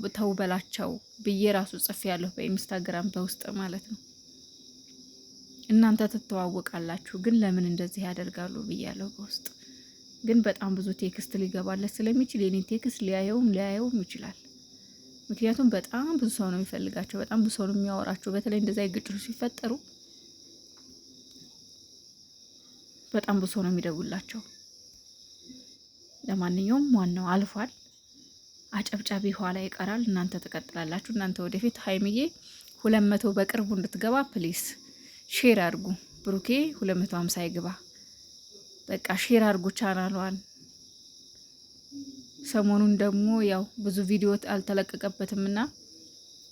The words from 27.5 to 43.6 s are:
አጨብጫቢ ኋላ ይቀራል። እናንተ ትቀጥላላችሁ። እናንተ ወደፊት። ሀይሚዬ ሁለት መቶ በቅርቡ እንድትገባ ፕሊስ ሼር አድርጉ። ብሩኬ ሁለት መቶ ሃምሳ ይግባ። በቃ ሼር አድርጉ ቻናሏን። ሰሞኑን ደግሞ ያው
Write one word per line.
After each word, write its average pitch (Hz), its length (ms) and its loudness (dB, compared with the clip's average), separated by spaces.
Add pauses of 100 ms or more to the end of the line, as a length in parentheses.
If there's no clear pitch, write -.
አጨብጫቢ 208 600 -4
ኋላ 185 260 -2
ይቀራል። 190 440 -2
እናንተ 185 380 0
ትቀጥላላችሁ። 165 680 -8
እናንተ 190 300 -2
ወደፊት። 190 380 -2
ሀይሚዬ 202 420 0 (560)
ሁለት 220 280 4
መቶ 202 280 4
በቅርቡ 196 380 0
እንድትገባ 208 460 0 (100)
ፕሊስ 175 360 -4 (680)
ሼር 233 300 6
አድርጉ። 175 260 0 (340)
ብሩኬ 196 280 -2 (240)
ሁለት 190 260 -2
መቶ 196 160 0
ሃምሳ 175 260 -2
ይግባ። 175 280 -4 (1200)
በቃ 190 180 -6 (100)
ሼር 226 260 6
አድርጉ 196 300 4
ቻናሏን። 190 600 -2 (2000)
ሰሞኑን 208 540 4
ደግሞ 202 300 2 (140)
ያው 196 200 2 (180)